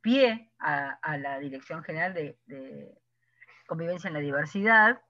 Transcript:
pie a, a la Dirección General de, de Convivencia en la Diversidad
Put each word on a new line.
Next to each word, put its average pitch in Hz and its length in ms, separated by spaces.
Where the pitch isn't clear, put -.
pie 233 580
a, 143 420
a 151 160
la 139 220
Dirección 143 440
General 170 300
de, 151 320
de 135 520
Convivencia 170 400
en 160 60
la 151 60
Diversidad 202 920